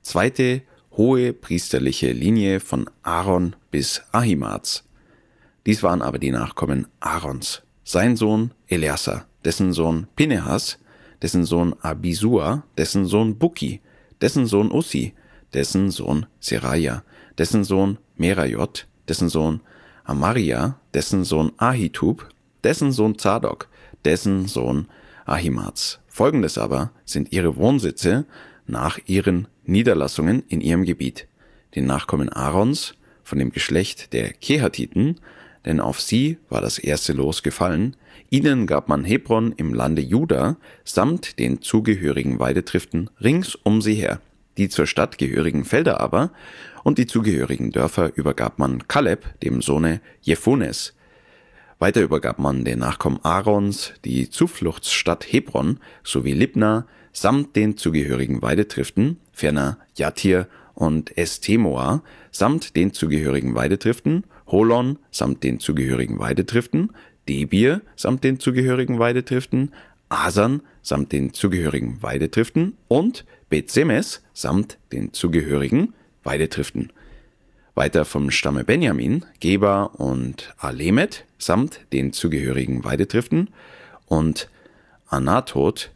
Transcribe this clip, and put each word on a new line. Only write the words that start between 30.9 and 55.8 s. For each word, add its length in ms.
den 100
Nachkommen 440
Aarons 640
von 140
dem 140
Geschlecht 600
der 200
Kehatiten, 840
denn 160
auf 180
sie 380
war 140
das 180
erste 320
Los 320
gefallen. 540
Ihnen 380
gab 200
man 160
Hebron 540
im 160
Lande 280
Juda 540
samt 540
den 220
zugehörigen 800
Weidetriften 720
rings 340
um 260
sie 140
her, 260
die 120
zur 160
Stadt 320
gehörigen 480
Felder 340
aber 320
und 140
die 80
zugehörigen 640
Dörfer 440
übergab 440
man 280
Kaleb, 380
dem 200
Sohne 380
Jephunes. 720
Weiter 220
übergab 380
man 240
den 160
Nachkommen 440
Aarons 680
die 240
Zufluchtsstadt 1000
Hebron 500